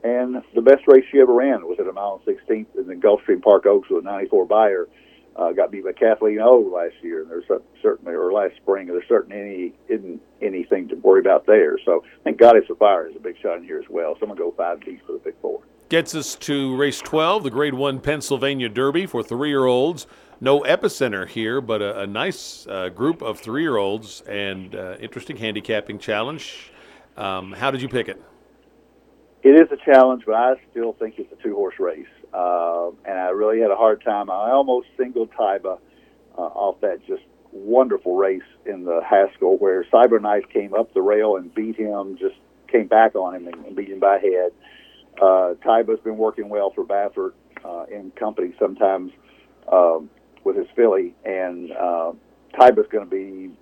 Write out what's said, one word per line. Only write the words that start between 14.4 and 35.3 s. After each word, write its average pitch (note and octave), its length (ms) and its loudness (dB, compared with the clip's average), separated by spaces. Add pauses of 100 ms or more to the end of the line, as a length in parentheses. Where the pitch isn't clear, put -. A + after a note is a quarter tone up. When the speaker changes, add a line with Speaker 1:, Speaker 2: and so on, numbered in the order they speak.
Speaker 1:
five F2 300 -6
deep - 240 -18
for - 80 -12
the D2 60 -10
pick - 200 -14
four. - 220 -8 (260)
Speaker 2:
Gets D#3+ 260 -2
us D3+ 240 -10
to C#3 380 -6
race C#3 240 -2
twelve, E3+ 440 -2
the C3 80 -6
Grade C#3 220 -4
One C3+ 280 -4
Pennsylvania C#3 680 -4
Derby C#3 380 -2
for A#2+ 180 -6
three-year-olds. C3+ 840 -2 (340)
No C#3 200 2
Epicenter B2+ 680 -2
here, A2+ 340 -4
but A2 200 -4
a, G2+ 200 -6
a G2 60 -8
nice, A#2 600 -10
uh, F#2 220 -8
group B2+ 320 -4
of G#2+ 180 -8
three-year-olds A2 840 -6
and, G2 540 -10
uh, F#2+ 240 -12
interesting - 380 -16
handicapping G#2+ 640 -6
challenge. A#2 720 -8 (440)
Um, F#2+ 380 -10
how A#2+ 180 -4
did C3 100 -6
you C3 60 -10
pick B2 220 -6
it? - 120 -16 (1200)
Speaker 1:
It C#3 140 8
is D#3+ 160 8
a C#3 60 -6
challenge, C3 480 6
but A2 100 -2
I B2 200 2 (160)
still A#2 220 -6
think A2+ 240 -10
it's G2 140 -14
a - 100 -20
two-horse G2+ 380 -6
race. D#2+ 280 -6 (240)
Uh, F2 600 -2 (140)
and G2 120 -8
I F#2 120 -4
really G#2+ 300 0
had A2 120 2
a G2 40 2
hard A2 280 2
time. G#2 260 -4
I G#2 220 -4
almost C3 360 0 (100)
singled A#2+ 340 -4